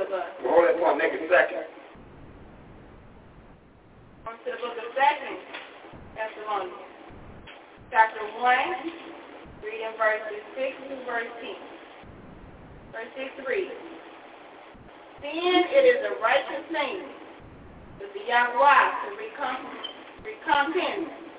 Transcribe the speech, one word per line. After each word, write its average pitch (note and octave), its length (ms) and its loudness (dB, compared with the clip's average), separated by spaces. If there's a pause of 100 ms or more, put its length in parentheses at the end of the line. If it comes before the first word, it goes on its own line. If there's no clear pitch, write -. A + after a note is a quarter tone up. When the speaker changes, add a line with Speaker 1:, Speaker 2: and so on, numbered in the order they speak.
Speaker 1:
of G3 120 -4
us." F3+ 140 -2 (160)
Speaker 2:
Well, - 120 2
hold E3+ 120 10
that - 120 4
for E3+ 120 6
a C#3+ 60 4
naked D#3+ 340 0
second. - 340 6 (2500)
Speaker 1:
On A3+ 60 -8
to A#3 120 -16
the A#3+ 120 -2
book A#3+ 200 -6
of A#3 200 -8
Second C4+ 420 4 (760)
Thessalonians, G#3 580 -4 (1160)
chapter A3 300 4 (200)
one, B3+ 520 2 (680)
reading - 340 -8
verses G#3+ 460 0 (140)
six C4+ 200 -2 (100)
through C4+ 200 -10
verse A#3 240 -4 (100)
ten. A3 160 -10 (1400)
Verse A3+ 220 -10
six C4+ 160 -8 (160)
reads, - 280 0 (1500)
"Then F4 480 4
it F#4+ 140 8
is B3 260 8
a - 100 -6
righteous C4+ 520 2
thing B3+ 320 -2 (960)
with - 140 -12
the G3+ 120 -10
Yahweh B3 640 6 (140)
to G#3 100 -8
recomp-, - 1120 -8
recompense D4+ 840 0 (280)